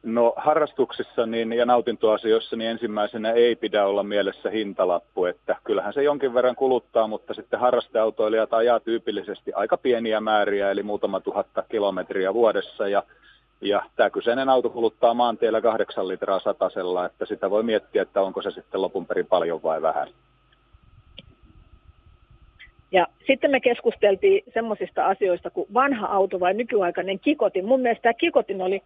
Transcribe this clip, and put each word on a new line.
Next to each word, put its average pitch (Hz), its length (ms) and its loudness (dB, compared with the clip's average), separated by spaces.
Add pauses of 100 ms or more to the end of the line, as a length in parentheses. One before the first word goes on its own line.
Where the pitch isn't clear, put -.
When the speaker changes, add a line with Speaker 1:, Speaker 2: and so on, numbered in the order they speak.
Speaker 1:
No, 117 320 2
harrastuksissa 147 880 -2
niin, 113 280 -4
ja 120 120 2
nautintoasioissa 113 880 0
niin 113 160 -4
ensimmäisenä 110 600 -4
ei 117 240 4
pidä 104 300 0
olla 101 180 0
mielessä 101 460 -2
hintalappu, 95 760 -2
että - 380 -4
kyllähän 101 300 -2
se 143 100 0
jonkin 139 300 0
verran 123 220 2
kuluttaa, 120 520 0
mutta 110 260 -10
sitten 107 260 -6
harrasteautoilijat 110 960 0
ajaa 117 260 2
tyypillisesti 104 760 -6
aika 110 240 -2
pieniä 113 440 0
määriä, 101 500 2
eli 101 120 -2
muutama 101 360 -4
tuhatta - 500 -4
kilometriä 95 640 -2
vuodessa, 107 540 0
ja, 101 160 0 (580)
ja 101 220 0 (120)
tää 104 140 2
kyseinen 120 400 -2
auto 123 200 4
kuluttaa 117 440 0
maantiellä 113 480 0
kahdeksan 104 460 0
litraa 95 320 -2
satasella, 90 680 -2
että - 200 -8
sitä 101 240 -4
voi 107 140 0
miettiä, 107 380 -2
että 98 200 -2
onko 95 200 -4
se 98 100 -6
sitten - 300 -8
lopun 92 240 -4
perin 90 220 -4
paljon 85 360 0
vai 78 180 -2
vähän. 76 260 -2 (2750)
Speaker 2:
Ja 180 160 2 (200)
sitten 277 240 2
me 254 80 2
keskusteltiin 202 840 2 (100)
semmosista 202 520 -4
asioista 180 440 0
kuin - 240 -6
vanha 254 340 0
auto 190 320 0
vai 180 140 2
nykyaikainen 196 680 -2
kikotin. 202 460 0
Mun 262 160 2
mielestä 233 200 -2
tää 240 120 2
kikotin 220 480 -2
oli 185 240 -2